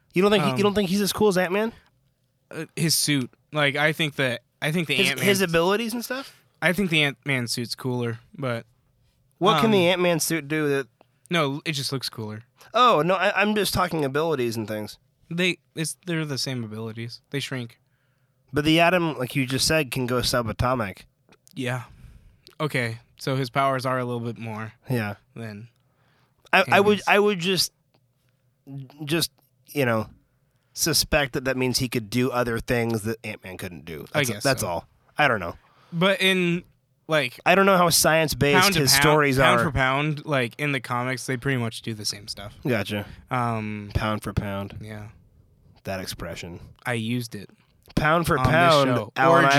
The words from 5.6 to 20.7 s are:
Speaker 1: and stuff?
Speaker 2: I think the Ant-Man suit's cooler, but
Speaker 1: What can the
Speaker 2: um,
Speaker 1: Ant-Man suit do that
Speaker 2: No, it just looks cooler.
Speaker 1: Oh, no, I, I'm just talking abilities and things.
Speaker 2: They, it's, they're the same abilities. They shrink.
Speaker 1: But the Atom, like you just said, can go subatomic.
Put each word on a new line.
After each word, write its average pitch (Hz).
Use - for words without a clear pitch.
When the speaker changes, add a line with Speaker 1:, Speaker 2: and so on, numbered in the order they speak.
Speaker 1:
and 240
stuff? 269
Speaker 2:
I 160
think 185
the 156
Ant-Man 135
suit's 120
cooler, 120
but 123
Speaker 1:
What 196
can 220
the 185
Speaker 2:
um, 180
Speaker 1:
Ant-Man 175
suit 151
do 151
that 139
Speaker 2:
No, 156
it 165
just 139
looks 135
cooler. 107
Speaker 1:
Oh, 220
no, 180
I, 190
I'm 208
just 208
talking 175
abilities 135
and 110
things. 107
Speaker 2:
They, 175
it's, 156
they're 165
the 143
same 127
abilities. 113
They 143
shrink. 127
Speaker 1:
But 143
the 160
Atom, 170
like 123
you 135
just 127
said, 156
can 131
go 123
subatomic. 117